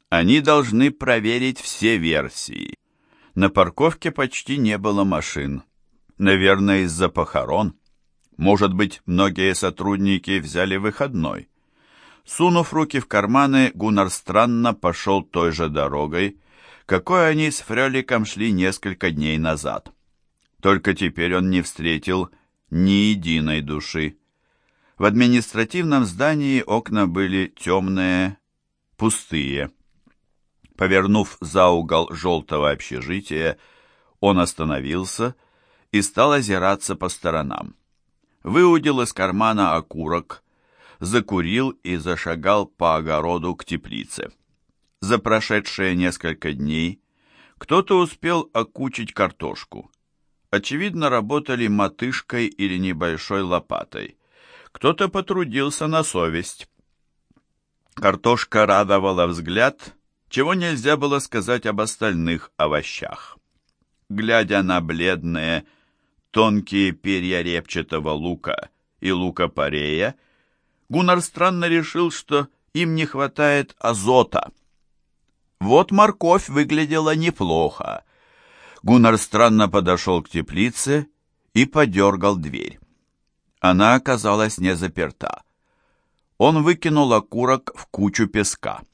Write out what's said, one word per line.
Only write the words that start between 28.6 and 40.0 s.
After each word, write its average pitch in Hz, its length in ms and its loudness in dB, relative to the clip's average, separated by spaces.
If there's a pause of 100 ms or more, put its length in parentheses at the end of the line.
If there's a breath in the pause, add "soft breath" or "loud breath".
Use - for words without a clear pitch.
пустые. 71 720 -2 (1080)
Повернув 98 640 2
за 90 280 4
угол 82 440 0
желтого 78 600 0
общежития, 78 840 -6 (640 soft breath)
он 98 180 4
остановился 85 960 -4 (580)
и 104 100 2
стал 135 300 2
озираться 98 640 0
по 90 120 -4
сторонам. 67 680 -6 (680)
Выудил 151 580 4
из 117 120 -4
кармана 95 640 0
окурок, 80 640 -6 (560 soft breath)